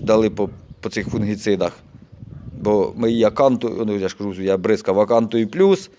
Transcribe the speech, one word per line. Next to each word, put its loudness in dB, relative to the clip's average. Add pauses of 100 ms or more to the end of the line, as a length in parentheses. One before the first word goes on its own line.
дали 2
по, -4 (300)
по -8
цих -6
фунгіцидах. -2 (880)
Бо 0
мої 0
аканту-, 2
ну, -2
я -2
ж -12
кажу, -8
я 2
бризкав 0
Акантою 2
Плюс, 2